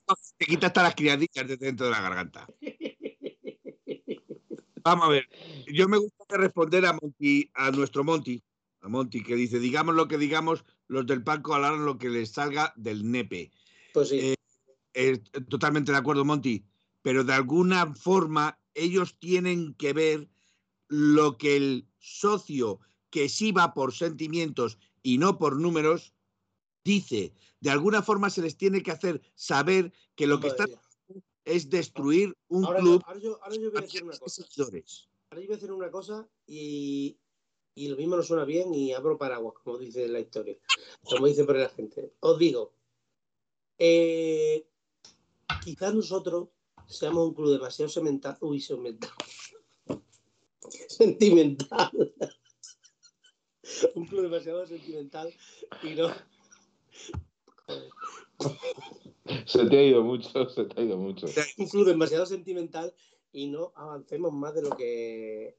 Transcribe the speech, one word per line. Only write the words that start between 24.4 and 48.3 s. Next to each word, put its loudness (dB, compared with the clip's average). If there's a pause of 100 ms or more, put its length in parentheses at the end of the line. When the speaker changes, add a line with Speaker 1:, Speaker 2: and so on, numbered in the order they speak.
Speaker 1:
y 2
no 4
por 0
números, 0 (720)
dice. 0 (280)
De 0
alguna 4
forma 0
se -4
les -4
tiene 0
que -4
hacer -4 (140)
saber 2 (220)
que 0
lo 4
que -2
Speaker 2:
Madre -2
Speaker 1:
están 0
Speaker 2:
mía. -20
Speaker 1:
haciendo -20 (200)
es -2
destruir 0 (120)
un 0
Speaker 2:
Ahora 0
Speaker 1:
club 8
Speaker 2:
yo, -14
ahora -14
yo, -8
ahora -10
yo -4
voy -4
a -4
decir -10
una -12
Speaker 1:
a -14
Speaker 2:
cosa. -14
Speaker 1:
seguidores. -10 (220)
Speaker 2:
Ahora -16
yo -16
voy -4
a -6
decir -12
una -10
cosa -12 (180)
y, -8 (560)
y -10
lo -6
mismo -2
no 0
suena -2
bien -2
y -2
abro -2
paraguas, -6 (100)
como -8
dice -6
la -4
historia, -10 (460)
como 2
dice 4
por 2
ahí 2
la -2
gente. -12
Os 4
digo, 2 (1080)
eh, 4 (1000)
quizás -4
nosotros -2 (380)
seamos 0
un -6
club 4
demasiado -2
semental-, -4